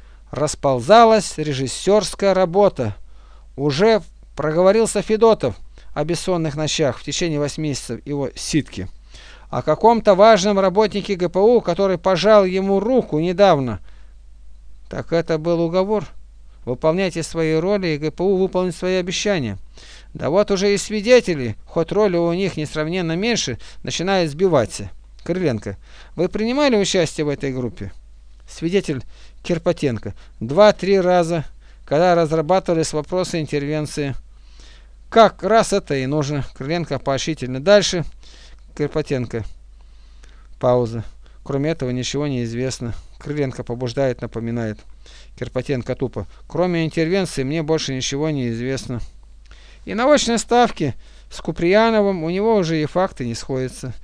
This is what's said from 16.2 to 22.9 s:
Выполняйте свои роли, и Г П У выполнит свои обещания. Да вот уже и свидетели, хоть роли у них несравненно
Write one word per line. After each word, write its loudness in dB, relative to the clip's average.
Выполняйте 0
свои -2
роли, 0
и 0
Г -4
П -4
У 2
выполнит 0
свои -2
обещания. -2
Да -4
вот 2
уже 2
и 2
свидетели, 2
хоть -2
роли 2
у 2
них -2
несравненно -4